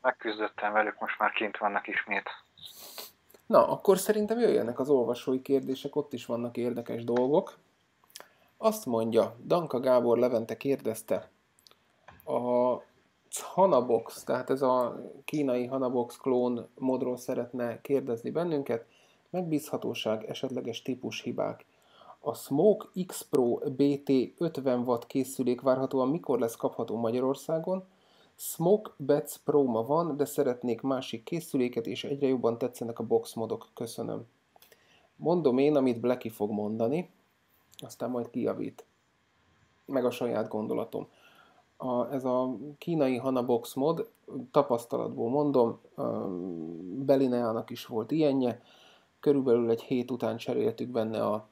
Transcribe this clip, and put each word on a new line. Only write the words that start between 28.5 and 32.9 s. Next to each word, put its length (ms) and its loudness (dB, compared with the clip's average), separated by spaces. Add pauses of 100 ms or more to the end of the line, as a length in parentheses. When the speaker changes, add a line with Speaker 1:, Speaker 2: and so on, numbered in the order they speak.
Speaker 2:
Bets 400 0
Pro 260 4
ma 220 2
van, 320 0
de 80 2
szeretnék 560 0
másik 420 -4
készüléket, 640 -2
és 160 -6
egyre 240 -2
jobban 300 2
tetszenek 420 -6